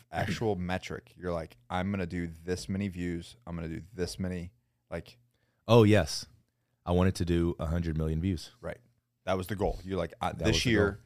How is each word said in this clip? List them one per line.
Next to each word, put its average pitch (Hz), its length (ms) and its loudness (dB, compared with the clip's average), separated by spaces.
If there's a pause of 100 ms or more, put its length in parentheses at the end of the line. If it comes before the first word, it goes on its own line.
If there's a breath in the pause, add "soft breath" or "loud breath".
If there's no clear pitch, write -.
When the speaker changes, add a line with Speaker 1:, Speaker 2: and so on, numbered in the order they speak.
(120)
Speaker 1:
actual 95 440 0
<clears throat> - 0 -
metric. 90 600 -6
You're 90 160 -4
like, 80 240 -6 (120)
"I'm 92 220 -2
gonna 95 160 -2
do 87 220 -4 (160)
this 90 240 -4
many 98 200 -2
views. 87 480 -6 (100)
I'm 85 100 -8
gonna 82 120 -6
do 80 140 -8 (120)
this 87 240 -6
many," 90 340 -6 (380)
like. - 280 -10 (480)
Speaker 2:
Oh, 117 160 10
yes. 101 440 4 (600)
I 90 60 0
wanted 90 240 4
to 90 80 -2
do 85 340 2
a 80 80 -4
hundred 82 320 -2
million 80 220 0
views. 90 400 -4
Speaker 1:
Right. 82 180 -10 (480)
That 95 100 0
was 92 120 -4
the 107 80 -4
goal. 90 280 0
You're 95 140 -4
like, 85 220 -4
"I, 90 100 0
Speaker 2:
That - 80 -8
Speaker 1:
this 107 180 2
Speaker 2:
was - 80 0
the 123 60 2
Speaker 1:
year, 101 200 4
Speaker 2:
goal. 101 160 -6